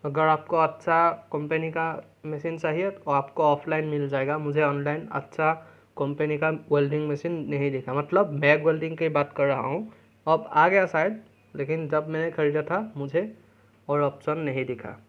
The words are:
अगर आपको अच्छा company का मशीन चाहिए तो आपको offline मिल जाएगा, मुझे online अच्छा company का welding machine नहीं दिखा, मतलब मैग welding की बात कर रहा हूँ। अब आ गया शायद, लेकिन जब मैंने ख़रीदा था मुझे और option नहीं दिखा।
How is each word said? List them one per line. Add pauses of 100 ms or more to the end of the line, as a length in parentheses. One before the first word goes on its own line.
अगर
आपको
अच्छा (220)
company
का (380)
मशीन
चाहिए
तो
आपको
offline
मिल
जाएगा,
मुझे
online
अच्छा (460)
company
का (220)
welding
machine
नहीं
दिखा,
मतलब
मैग
welding
की
बात
कर
रहा
हूँ। (360)
अब
आ
गया
शायद, (340)
लेकिन
जब
मैंने
ख़रीदा
था
मुझे (560)
और
option
नहीं
दिखा। (120)